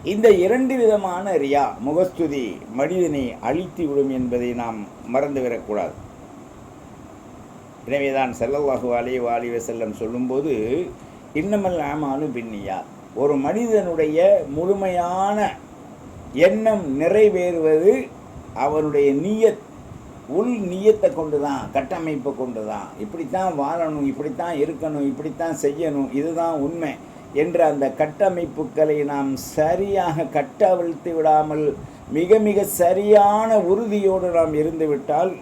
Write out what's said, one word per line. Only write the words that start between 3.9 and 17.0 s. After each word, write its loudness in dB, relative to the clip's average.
என்பதை -2
நாம் -6
மறந்துவிடக்கூடாது. -2
எனவேதான் 0
ஸல்லல்லாஹு -2
அலைஹி -4
வ -2
ஆலிஹி -2
வஸல்லம் -6
சொல்லும்போது, -2
"இன்னமல் -2
அமாலு -4
பின்னியாத்", -8
ஒரு 2
மனிதனுடைய 0
முழுமையான 0
எண்ணம் 2
நிறைவேறுவது 4